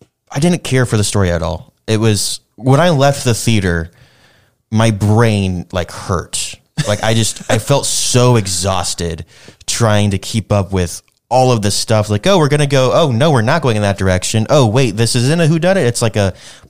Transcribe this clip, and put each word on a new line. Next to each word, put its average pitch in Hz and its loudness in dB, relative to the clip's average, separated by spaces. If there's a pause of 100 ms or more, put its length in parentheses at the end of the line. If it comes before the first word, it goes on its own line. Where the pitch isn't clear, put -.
(300)
I - -8
didn't 175 0
care 127 0
for 117 -2
the 104 2
story 98 0
at 85 -2
all. 82 -8 (140)
It 110 0
was, 107 -2 (160)
when 131 2
I 175 2
left 143 0
the 120 2
theater, 92 0 (800)
my 110 2
brain, 101 0
like, 87 -6
hurt. - -6 (320)
Like, 104 -2
I 113 0
just, - -4
I 110 0
felt 139 -2
so 123 2
exhausted 90 -4 (420)
trying 104 2
to 98 0
keep - -4
up 98 -2
with 90 -2 (300)
all 127 4
of 113 0
this 101 0
stuff. 107 0
Like, 104 0
"Oh, 196 4
we're 151 2
gonna 147 0
go, 131 2
oh, 151 2
no, 127 2
we're 123 2
not 143 0
going 120 0
in 107 -2
that 101 0
direction. 95 0
Oh, 139 4
wait, 120 0
this 113 0
isn't 135 0
a 170 2
whodunit. 170 2
It's, 120 -2
like, 113 0
a 98 0 (360)